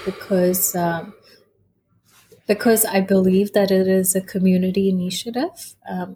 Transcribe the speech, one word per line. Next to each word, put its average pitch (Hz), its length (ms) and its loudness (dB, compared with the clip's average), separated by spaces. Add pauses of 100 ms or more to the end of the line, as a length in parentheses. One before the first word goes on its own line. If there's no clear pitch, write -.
because, 185 720 -2
um, 170 380 -4 (1300)
because 214 380 2
I 196 160 0
believe 190 520 2
that 196 180 2
it 190 160 2
is 190 280 2
a 190 60 2
community 185 680 0
initiative, 196 840 -4 (160)
um, 185 260 -8